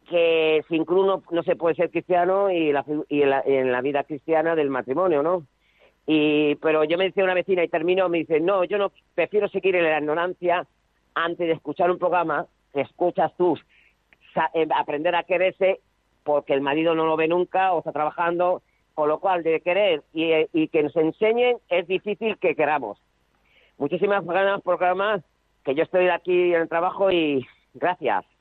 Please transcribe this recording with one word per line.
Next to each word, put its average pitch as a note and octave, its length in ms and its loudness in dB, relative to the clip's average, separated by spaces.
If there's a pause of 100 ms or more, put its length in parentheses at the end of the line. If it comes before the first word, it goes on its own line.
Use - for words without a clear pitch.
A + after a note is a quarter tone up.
que D#3+ 580 2
sin D#3+ 180 0
cruz F#3+ 200 2
no, F#3+ 260 0
no E3 120 -2
se E3+ 120 0
puede D#3+ 200 0
ser E3+ 140 0
cristiano F3+ 600 0
y, E3 200 2
la C#3 120 0
fi-, D3+ 260 -6
y D3 120 0
en C#3 80 4
la, C3+ 160 2
en C3 260 2
la B2 100 0
vida C#3 220 -2
cristiana D#3+ 520 -2
del D3 140 0
matrimonio, C#3+ 540 0
¿no? E3+ 200 -2 (600)
Y, D3+ 500 2
pero D#3 280 0
yo D#3+ 140 0
me F#3+ 80 0
decía F#3+ 180 -2
una F#3 100 0
vecina, F3 300 0
y D#3+ 60 -2
termino, F3+ 400 0
me E3+ 100 -2
dice, D#3+ 220 0
"No, F3+ 240 0
yo G3 120 -2
no, G3 140 -2 (240)
prefiero G3+ 320 0
seguir F#3 300 -2
en E3+ 60 2
la D#3 140 2
ignorancia E3+ 720 -2 (480)
antes E3+ 320 -2
de D#3+ 60 0
escuchar D#3+ 360 -2
un F3+ 80 0
programa E3+ 480 -2 (280)
que C#3+ 80 -2
escuchas E3+ 560 -2
tú, F3 200 2 (760)
sa-, D#3+ 200 -2
eh, D#3+ 220 0
aprender D3+ 400 -2
a E3+ 80 -2
quererse, F#3 560 0 (460)
porque D3 280 0
el C3+ 60 2
marido D#3 360 0
no D#3+ 100 0
lo D#3+ 100 0
ve D#3+ 140 0
nunca F3+ 420 0
o E3 80 0
está D3+ 140 -6
trabajando, E3+ 680 -2 (320)
con D3+ 140 -2
lo D3+ 120 0
cual F3+ 240 0
de D#3+ 180 0
querer F3 420 0 (100)
y, D#3+ 200 0 (180)
y D#3 160 0
que D#3 160 0
nos C#3+ 140 -6
enseñen A3+ 600 0 (120)
es F3 180 -2
difícil G3+ 500 -4
que E3 180 0
queramos". C#3+ 440 -2 (760)
Muchísimas F3+ 480 -2
ganas G3 360 0
por F3+ 160 -2
programas, F#3 460 0 (400)
que C3+ 100 -4
yo D#3 100 0
estoy F3+ 260 2
aquí F3 440 0
en E3 100 2
el D#3+ 40 -4
trabajo F3+ 420 0
y D3+ 380 0 (260)
gracias. B2+ 520 -2 (160)